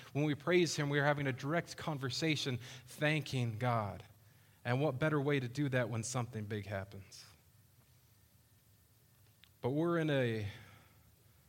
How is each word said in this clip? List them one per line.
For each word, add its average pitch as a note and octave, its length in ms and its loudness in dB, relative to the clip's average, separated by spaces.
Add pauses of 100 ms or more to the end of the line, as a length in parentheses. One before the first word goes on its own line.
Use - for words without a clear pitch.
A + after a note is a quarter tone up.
(140)
When C#3 100 2
we D3+ 120 2
praise E3+ 400 4
him, D3 120 0
we C#3+ 120 2
are C#3 40 6
having C#3+ 220 4
a C3 80 2
direct D3 440 -2
conversation C#3 840 -2 (300)
thanking C#3+ 680 0
God. A2 460 0 (640)
And B2 140 2
what C#3 200 0
better D3+ 200 2
way C#3+ 200 2
to B2 80 -2
do C#3 220 -2
that B2 200 2
when A2+ 140 -2
something A#2 400 -4
big G#2 240 -6
happens? G2 580 -10 (2500)
But A#2+ 80 -2
we're E3+ 260 0
in D#3 140 2
a, A#2 340 0 (1040)